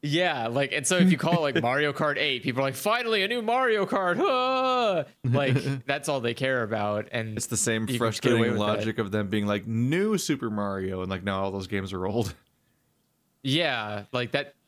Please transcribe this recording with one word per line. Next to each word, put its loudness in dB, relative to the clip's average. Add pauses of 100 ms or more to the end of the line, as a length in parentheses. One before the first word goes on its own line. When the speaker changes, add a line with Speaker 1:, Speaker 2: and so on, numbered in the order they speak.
Speaker 1:
Yeah, 0
like, 0
and -2
so 2
if 8
you 4
call 0
it, 2 (140)
like, 2
Mario 2
Kart -2
eight, 0
people -2
are 2
like, -2
"Finally, 0
a 0
new -2
Mario 2
Kart. 0
Ah!" 2 (100)
Speaker 2:
<laughs> -20
Speaker 1:
Like, 2
that's -2
all 0
they -2
care 0
about. -2
And -4
Speaker 2:
It's -4
the -4
same 0
Speaker 1:
you -2
can -2
get 0
away 2
Speaker 2:
frustrating 2
Speaker 1:
with 2
that. 0
Speaker 2:
logic 0
of -2
them 0
being 0
like, 0
"New 2
Super -2
Mario," -2
and, -4
like, -4
now 0
all -2
those -6
games -4
are -2
old. 0 (1080)
Speaker 1:
Yeah, 0
like -2
that -4 (140)